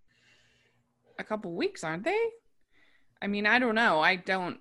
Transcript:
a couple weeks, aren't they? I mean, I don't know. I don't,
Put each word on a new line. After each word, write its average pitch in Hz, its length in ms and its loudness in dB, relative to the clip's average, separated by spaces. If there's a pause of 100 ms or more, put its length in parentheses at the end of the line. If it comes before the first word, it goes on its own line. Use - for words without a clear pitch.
(1200)
a - 40 -10
couple 214 320 -8
weeks, 349 280 -6
aren't 165 200 -6
they? 392 160 0 (1000)
I 196 60 -6
mean, 202 200 -2
I 233 120 6
don't 233 160 0
know. 214 260 4
I 180 160 4
don't, 185 440 -4